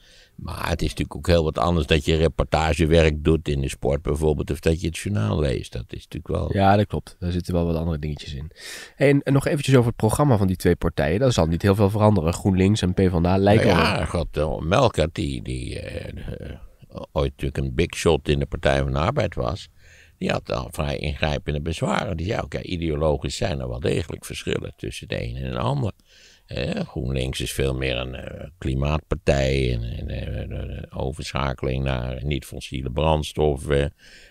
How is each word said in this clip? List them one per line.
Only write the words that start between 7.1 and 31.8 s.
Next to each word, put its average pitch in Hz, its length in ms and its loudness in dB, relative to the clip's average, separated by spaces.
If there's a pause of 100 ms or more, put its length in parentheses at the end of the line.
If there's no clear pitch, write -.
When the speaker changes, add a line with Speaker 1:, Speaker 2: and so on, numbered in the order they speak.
Speaker 2:
Daar 87 120 -4
zitten 90 220 -2
wel 85 120 2
wat 85 100 0
andere 80 240 -2
dingetjes 76 340 -8
in. 71 180 -10 (440)
En, 143 260 4
en 135 120 0
nog 139 140 4
eventjes 143 280 2
over 120 120 6
het 117 80 -2
programma 117 420 4
van 98 100 2
die 92 80 2
twee 87 200 2
partijen. 82 440 0
Daar 127 120 4
zal 92 140 4
niet 82 160 0
heel 98 140 6
veel 101 140 4
veranderen. 104 440 4
GroenLinks 98 480 4
en 90 120 2
P - 160 2
van 87 140 2
D - 20 4
A 92 120 4
lijken 101 300 6
Speaker 1:
Nou 98 120 6
Speaker 2:
wel. - 80 4
Speaker 1:
ja, - 180 0
God, 80 320 -4
eh, 76 220 0
Melkert, 87 560 2
die, 67 260 -4
die, 62 380 -6
eh, - 680 -10
eh, 65 60 -12 (560)
ooit 71 200 0
natuurlijk 69 260 -4
een 67 180 -2
big 82 200 0
shot 78 340 2
in 71 100 2
de 69 60 0
Partij - 380 2
van 69 80 -2
de 69 80 0
Arbeid 101 360 0
was, 65 340 -4 (480)
die 190 140 -4
had - 200 -4
al 62 200 -4
vrij 73 260 -4
ingrijpende 73 640 -2
bezwaren. 82 560 -2
Die 85 100 -4
zei 110 140 -2
ook, - 120 -8
ja, 64 80 -6
ideologisch 76 760 -2
zijn 85 240 -2
er 62 100 -6
wel 60 100 -6
degelijk - 460 -4
verschillen - 520 -6
tussen - 300 -10
de 50 160 -6
een 58 120 -8
en 65 160 -6
de 60 60 -6
ander. 120 340 -2 (540)
Hè, - 380 -4
GroenLinks 65 580 -4
is 62 120 -6
veel 67 220 0
meer 65 220 -2
een, 64 180 -8
eh, - 320 -12 (100)
klimaatpartij 67 1160 0
en, 58 100 -2
en, - 260 -8
eh, - 160 -8 (220)
de, - 0 -
de 95 480 -10
overschakeling 65 880 -4